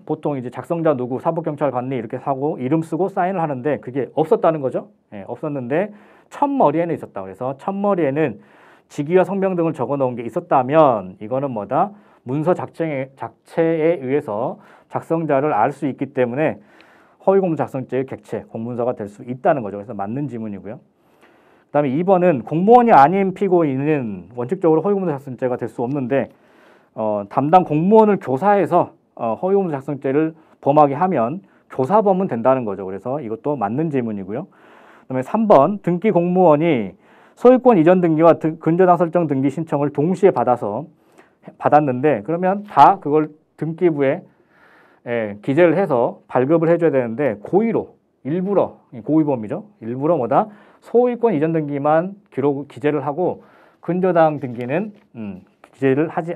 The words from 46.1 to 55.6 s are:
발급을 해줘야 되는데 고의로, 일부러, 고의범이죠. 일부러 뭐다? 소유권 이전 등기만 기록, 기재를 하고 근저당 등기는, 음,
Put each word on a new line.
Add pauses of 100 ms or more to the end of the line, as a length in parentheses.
발급을
해줘야
되는데
고의로, (300)
일부러, (260)
고의범이죠. (160)
일부러
뭐다? (320)
소유권
이전
등기만 (140)
기록,
기재를
하고 (360)
근저당
등기는, (220)
음, (300)